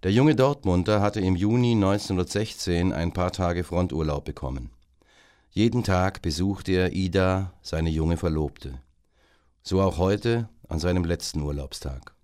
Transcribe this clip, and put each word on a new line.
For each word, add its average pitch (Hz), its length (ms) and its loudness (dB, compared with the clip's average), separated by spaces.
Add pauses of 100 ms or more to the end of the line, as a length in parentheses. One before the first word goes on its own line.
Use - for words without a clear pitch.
Der 95 100 2
junge 139 220 6
Dortmunder 104 680 2
hatte 104 180 0
im 92 160 2
Juni 117 380 2
neunzehnhundertsechzehn 95 1200 0
ein 85 180 -2
paar 90 200 -2
Tage 87 320 -2
Fronturlaub 80 600 -2
bekommen. 65 460 -8 (800)
Jeden 117 340 0
Tag 95 380 0
besuchte 92 500 -2
er 92 220 2
Ida, 92 640 0
seine 82 300 -2
junge 80 260 0
Verlobte. 76 640 -4 (840)
So 95 200 0
auch 85 160 0
heute 110 500 0 (200)
an 82 100 -4
seinem 90 260 0
letzten 82 380 -4
Urlaubstag. 69 800 -8